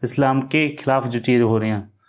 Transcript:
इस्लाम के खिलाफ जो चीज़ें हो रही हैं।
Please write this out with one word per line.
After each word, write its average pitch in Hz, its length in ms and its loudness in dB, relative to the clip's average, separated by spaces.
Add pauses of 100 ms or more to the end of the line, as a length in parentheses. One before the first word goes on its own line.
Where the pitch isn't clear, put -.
इस्लाम 131 380 0
के 151 340 0
खिलाफ 131 320 0
जो 120 120 -4
चीज़ें 120 260 2
हो 110 120 2
रही 110 120 -2
हैं। 101 200 -4 (200)